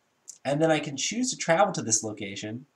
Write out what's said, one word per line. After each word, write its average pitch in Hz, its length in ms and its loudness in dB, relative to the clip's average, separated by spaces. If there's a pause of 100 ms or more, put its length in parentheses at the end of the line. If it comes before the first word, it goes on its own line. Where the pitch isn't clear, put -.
(440)
and 147 180 0
then 160 100 6
I 151 80 4
can 143 180 -6
choose 247 340 -2
to 156 60 -6
travel 180 360 4
to 151 80 -4
this 110 220 0
location 104 600 -8 (100)